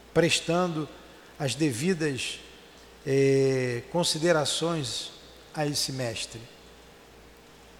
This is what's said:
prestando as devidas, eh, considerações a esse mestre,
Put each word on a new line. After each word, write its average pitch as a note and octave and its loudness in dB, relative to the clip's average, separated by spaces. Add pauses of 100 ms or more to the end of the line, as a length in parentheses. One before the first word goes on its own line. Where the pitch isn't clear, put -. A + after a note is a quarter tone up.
(140)
prestando E3 2 (520)
as C#3 -2
devidas, D3 -2 (640)
eh, C3+ 2
considerações D#3+ 0 (420)
a D3+ -2
esse C#3+ -2
mestre, A#2 -6 (1400)